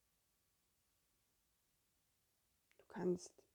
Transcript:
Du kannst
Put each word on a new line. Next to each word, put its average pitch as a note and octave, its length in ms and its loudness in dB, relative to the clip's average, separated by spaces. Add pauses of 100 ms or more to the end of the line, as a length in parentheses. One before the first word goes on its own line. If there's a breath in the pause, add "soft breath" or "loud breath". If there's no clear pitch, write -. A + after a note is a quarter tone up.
(2750)
Du - 100 -20
kannst F3+ 420 2 (240)